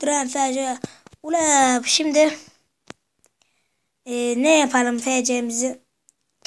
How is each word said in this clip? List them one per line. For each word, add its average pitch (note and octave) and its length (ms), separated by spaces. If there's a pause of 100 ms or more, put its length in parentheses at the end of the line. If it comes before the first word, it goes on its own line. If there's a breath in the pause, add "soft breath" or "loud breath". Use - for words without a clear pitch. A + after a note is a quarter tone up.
Duran C#4+ 260
F C4 260
C. C4 240 (460 loud breath)
Ula, C#4+ 600
şimdi D4+ 520 (1700 loud breath)
ee, A#3+ 320
ne D4+ 200
yapalım B3 420
F B3+ 240
C'mizi? A#3+ 580 (640)